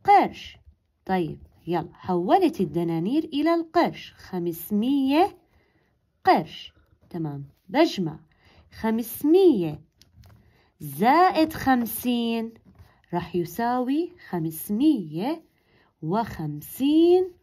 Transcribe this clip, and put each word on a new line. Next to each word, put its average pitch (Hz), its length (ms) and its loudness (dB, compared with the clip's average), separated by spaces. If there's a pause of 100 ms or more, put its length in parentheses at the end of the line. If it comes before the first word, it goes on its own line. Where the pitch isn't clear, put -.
قرش. - 520 4 (500)
طيب، 170 320 -2 (280)
يلا 165 280 -4
حولت 214 680 0
الدنانير 170 640 -2
إلى 302 300 -2
القرش، 330 640 -2
خمسمية 254 1200 -2 (880)
قرش. - 480 0 (380)
تمام، 147 340 -8 (240)
بجمع 185 500 0 (540)
خمسمية 233 1080 2 (1000)
زائد 294 720 2
خمسين 233 1000 -2 (600)
رح 175 220 -6
يساوي 247 760 -2 (160)
خمسمية 202 1160 -2 (580)
وخمسين 262 1300 0 (100)